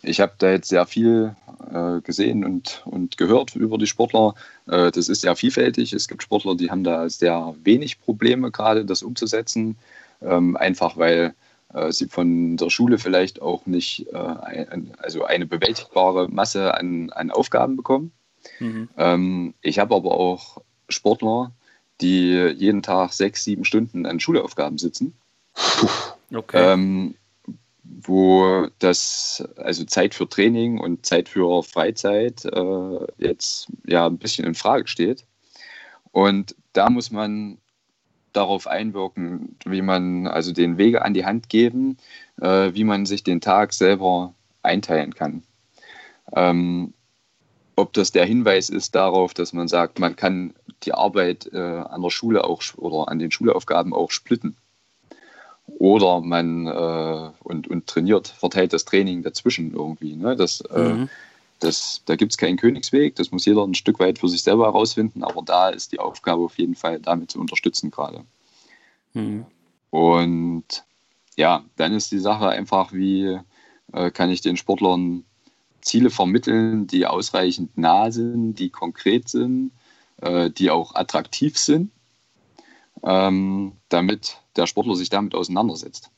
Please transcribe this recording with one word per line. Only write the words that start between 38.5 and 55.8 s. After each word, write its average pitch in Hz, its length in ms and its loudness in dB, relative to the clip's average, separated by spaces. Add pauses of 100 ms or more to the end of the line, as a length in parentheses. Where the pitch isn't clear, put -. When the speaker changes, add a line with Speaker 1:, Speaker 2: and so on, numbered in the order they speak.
Speaker 1:
einwirken, 95 880 -6 (100)
wie 95 160 -2
man, 90 460 0
also 82 240 -2
den 85 260 0
Wege 113 260 4
an 104 100 0
die 92 120 0
Hand 110 220 -4
geben, 123 500 2 (440)
äh, 95 320 2
wie 107 100 0
man 101 220 2
sich 101 180 -4
den 87 160 0
Tag 104 320 2
selber 92 600 2 (280)
einteilen 85 520 0
kann. 78 300 -8 (880)
Ähm, 87 600 0 (840)
ob 101 160 0
das 98 180 2
der 90 140 4
Hinweis 104 440 2
ist - 260 -6
darauf, 92 380 2
dass 87 200 -6
man 87 140 -4
sagt, 85 320 0
man 85 160 0
kann 92 380 -2 (300)
die - 100 -4
Arbeit, 90 600 0
äh, 92 60 -6
an 85 420 -8
der 87 80 -2
Schule 110 340 0
auch 82 180 -2
sch-, - 160 -12
oder 78 320 -4
an 80 100 -4
den 80 120 -4
Schulaufgaben 87 640 0
auch 85 180 -2
splitten. - 460 -4 (1200)
Oder 92 420 6